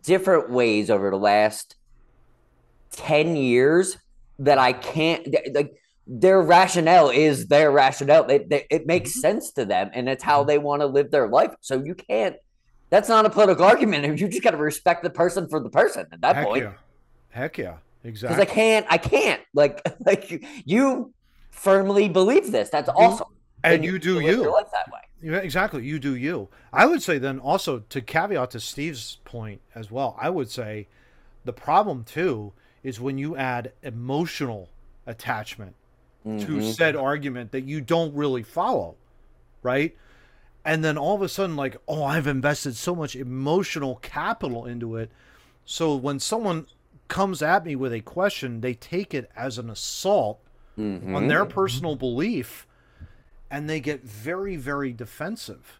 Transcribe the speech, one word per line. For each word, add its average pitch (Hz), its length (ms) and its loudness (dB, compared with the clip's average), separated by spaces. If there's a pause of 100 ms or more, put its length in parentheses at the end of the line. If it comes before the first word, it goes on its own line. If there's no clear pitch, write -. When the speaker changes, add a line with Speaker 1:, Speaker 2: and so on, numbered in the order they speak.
Speaker 1:
different 180 460 4
ways 113 380 2
over 98 220 2
the 98 60 0
last 104 580 2 (1160)
ten 156 420 0
years 143 640 4 (420)
that 135 200 4
I 127 140 4
can't, 160 520 -2
th-, 143 280 -2
like, 143 200 -2 (340)
their 185 340 6
rationale 175 680 6
is 139 380 2
their 147 240 6
rationale. 139 580 4
It, 143 220 4
it, 139 180 0
it 160 160 0
makes 170 260 0
Speaker 2:
Mm-hmm. 254 80 -6
Speaker 1:
sense 190 320 0
to 123 120 -2
them, 98 300 0
and 123 140 -4
it's 131 140 -4
how 143 180 4
Speaker 2:
Mm-hmm. 143 80 0
Speaker 1:
they 147 100 4
wanna 147 280 0
live 135 240 2
their 135 180 4
life. 131 320 4
So 135 220 -4
you 160 140 -10
can't, 202 400 -4 (540)
that's 208 180 4
not 220 180 6
a 208 40 4
political 185 340 4
argument. 214 400 4
<laughs> 151 160 -2
You 196 80 0
just 240 160 -4
gotta 202 140 4
respect 151 440 0
the 175 80 -4
person 170 380 0
for 151 120 -4
the 113 100 -10
person 165 420 0
at 82 80 -16
that 156 160 2
Speaker 3:
Heck 147 100 -2
Speaker 1:
point. 120 160 0
Speaker 3:
yeah. 101 100 -10 (580)
Heck 139 280 -8
yeah. 90 140 -8
Speaker 1:
'Cause 78 60 -18 (260)
Speaker 3:
Exactly. 117 380 -2
Speaker 1:
I - 20 6
can't, 220 460 2
I 170 80 4
can't. - 420 0 (140)
Like, - 260 4 (120)
<laughs> - 140 -4
like, 196 240 0
you, 147 100 -10 (240)
you 254 480 2 (380)
firmly 196 580 4
believe 196 440 4
this. 107 160 0
That's 147 180 -2
Speaker 3:
You, - 80 -2
Speaker 1:
awesome. 220 320 6 (380)
Speaker 3:
and 165 120 6
Speaker 1:
And 156 80 0
Speaker 3:
you 180 100 -2
Speaker 1:
you 185 40 -4
Speaker 3:
do 170 180 0
Speaker 1:
live 165 200 2
Speaker 3:
you. 254 80 0
Speaker 1:
your 156 80 0
life 202 200 2
that - 200 -6
way. - 80 -18 (220)
Speaker 3:
Yeah, 160 160 -6
exactly. 156 460 -4
You 147 140 -6
do 135 160 -4
you. 127 340 -6 (240)
I 202 140 4
would 320 160 2
say 170 160 -2
then 131 220 -4
also 143 380 -2 (100)
to 139 140 -8
caveat 160 480 -2
to 117 100 -12
Steve's 139 640 -12
point 107 360 -14 (140)
as 110 160 -16
well, 123 300 -6
I 139 80 -4
would 156 220 -4
say 107 360 -10 (600)
the 123 80 -8
problem 160 500 0
too 120 480 -6 (320)
is 123 160 -10
when 135 160 -6
you 147 200 -6
add 127 360 -6 (100)
emotional 123 880 -6 (380)
attachment 110 680 -12 (500)
to 110 60 -10
Speaker 1:
Mm-hmm. 113 400 -6
Speaker 3:
said 151 260 0
argument 135 560 -6
that 135 120 -6
you 147 180 -8
don't 165 320 -2
really 139 280 -2
follow, 127 520 -4 (680)
right? 139 320 -2 (680)
And 156 180 -2
then 156 140 0
all 156 180 -2
of 196 60 -4
a 185 80 -2
sudden, 185 260 -4
like, 135 220 -6 (100)
"Oh, 151 160 -4
I've 143 240 -2
invested 139 500 -2
so 175 180 -6
much 156 200 -8
emotional 135 840 -4
capital 147 680 -6
into 117 320 -10
it." 113 140 -8 (560)
So 160 280 -2
when 139 240 -4
someone 185 480 -4 (420)
comes 185 340 -4
at 165 240 0
me 147 100 -6
with 127 160 -4
a 113 80 -6
question, 135 600 -6
they 127 100 -4
take 180 400 -8
it 135 240 -8
as 123 220 -10
an 117 100 -12
assault 113 680 -2 (400)
Speaker 1:
Mm-hmm. 95 360 -6
Speaker 3:
on - 140 0
their 160 160 2
personal 160 500 -4
belief, 135 720 -6 (840)
and 147 180 -10
they 156 120 -4
get 143 220 -6
very, 160 540 -10
very 139 380 -6
defensive. - 840 -14